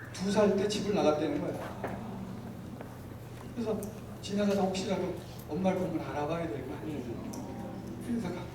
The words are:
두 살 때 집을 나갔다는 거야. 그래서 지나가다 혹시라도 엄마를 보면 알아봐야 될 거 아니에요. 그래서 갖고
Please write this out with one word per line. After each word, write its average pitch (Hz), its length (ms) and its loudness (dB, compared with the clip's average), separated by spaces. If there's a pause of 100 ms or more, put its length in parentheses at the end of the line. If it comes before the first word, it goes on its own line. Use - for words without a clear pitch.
(120)
두 196 180 0
살 202 260 8
때 202 120 4
집을 202 260 2
나갔다는 151 460 6
거야. - 540 -4 (1600)
그래서 214 260 0 (400)
지나가다 202 420 4
혹시라도 190 520 2 (340)
엄마를 180 300 4
보면 160 280 0
알아봐야 160 420 0
될 127 200 -4
거 - 80 -4
아니에요. 151 240 -4 (1040)
그래서 233 220 0
갖고 180 260 -4